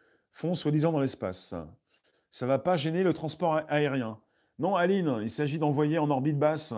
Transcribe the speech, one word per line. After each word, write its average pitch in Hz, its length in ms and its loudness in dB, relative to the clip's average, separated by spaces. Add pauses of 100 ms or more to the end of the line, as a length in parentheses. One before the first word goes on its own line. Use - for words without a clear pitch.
(320)
font 170 240 -4
soi-disant 151 380 2
dans 143 80 2
l'espace. 101 520 -4 (760)
Ça 123 160 -6
va 135 100 4
pas 175 200 0
gêner 160 260 0
le 175 80 4
transport 156 440 -2
a-, 156 120 -2
aérien. 135 540 0 (380)
Non, 185 180 0
Aline, 175 440 2
il 113 80 -4
s'agit 147 300 -2
d'envoyer 151 380 2
en 147 120 2
orbite 143 300 0
basse 151 380 0